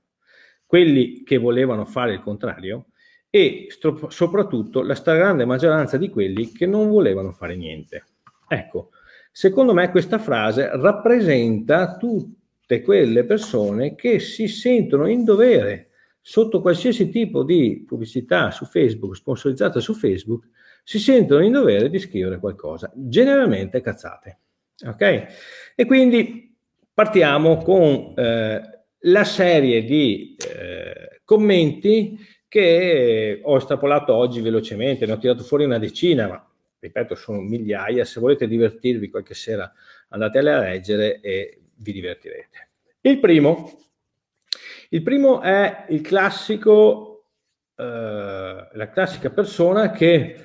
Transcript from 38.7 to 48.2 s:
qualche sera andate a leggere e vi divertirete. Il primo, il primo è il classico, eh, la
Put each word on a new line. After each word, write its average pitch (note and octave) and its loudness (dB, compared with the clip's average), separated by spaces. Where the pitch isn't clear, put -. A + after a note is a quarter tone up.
qualche G2+ -12
sera G#2 -10
andate G#2+ -4
a C#3 4
leggere G#2 -2
e G2 -8
vi G#2 -12
divertirete. F2 -16
Il C4+ 4
primo, E3 4
il D#3+ -4
primo C4+ 2
è F#3+ -2
il D#3 -4
classico, G#3 0
eh, - -12
la G#2 -10